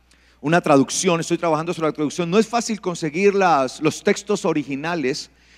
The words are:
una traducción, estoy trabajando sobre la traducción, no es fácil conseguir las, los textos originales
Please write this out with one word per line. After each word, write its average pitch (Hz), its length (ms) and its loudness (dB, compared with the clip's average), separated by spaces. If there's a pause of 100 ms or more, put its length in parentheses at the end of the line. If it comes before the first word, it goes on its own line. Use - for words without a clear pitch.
(420)
una 165 180 2
traducción, 160 640 2
estoy 170 160 -2
trabajando 165 360 -2
sobre 160 140 -2
la 147 60 -2
traducción, 170 360 -4
no 185 80 2
es 220 100 4
fácil 233 340 -4
conseguir 175 520 0
las, 160 460 2
los 151 240 -2
textos 208 400 -2
originales 151 880 -4 (260)